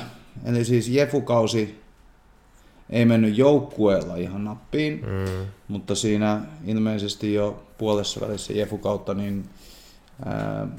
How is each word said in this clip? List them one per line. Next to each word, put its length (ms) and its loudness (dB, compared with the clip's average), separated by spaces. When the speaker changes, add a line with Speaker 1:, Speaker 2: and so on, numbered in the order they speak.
Speaker 1:
eli 200 0
siis 240 2
Jefu-kausi 920 2
ei 140 4
mennyt 340 6
joukkueella 760 4
ihan 280 -6
nappiin, 500 -4
Speaker 2:
Mm. 400 -4
Speaker 1:
mutta 260 -4
siinä 460 2
ilmeisesti 680 -2
jo 280 -2
puolessa 420 -2
välissä 320 -6
Jefu-kautta 600 -2
niin, 340 -4
äh, 420 -4